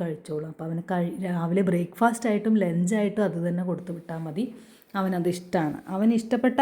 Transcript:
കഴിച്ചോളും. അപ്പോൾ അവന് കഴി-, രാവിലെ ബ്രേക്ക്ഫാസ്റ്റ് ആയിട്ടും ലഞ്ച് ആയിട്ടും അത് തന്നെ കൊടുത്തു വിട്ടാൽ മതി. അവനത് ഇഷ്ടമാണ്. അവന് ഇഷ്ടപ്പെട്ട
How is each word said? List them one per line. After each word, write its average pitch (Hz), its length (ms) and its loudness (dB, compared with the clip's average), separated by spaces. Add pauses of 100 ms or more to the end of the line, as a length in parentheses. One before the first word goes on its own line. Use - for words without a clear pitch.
കഴിച്ചോളും. 156 500 -6
അപ്പോൾ 160 160 -10
അവന് 165 240 -4
കഴി-, 175 340 0
രാവിലെ 175 460 0
ബ്രേക്ക്ഫാസ്റ്റ് 226 600 2
ആയിട്ടും 208 240 2 (100)
ലഞ്ച് 175 360 2
ആയിട്ടും 208 280 2
അത് 165 180 -4
തന്നെ 175 240 0
കൊടുത്തു 175 260 -6
വിട്ടാൽ 165 300 -10
മതി. 170 180 -2 (540)
അവനത് 185 360 0
ഇഷ്ടമാണ്. 165 420 -2 (160)
അവന് 220 260 4
ഇഷ്ടപ്പെട്ട 247 420 2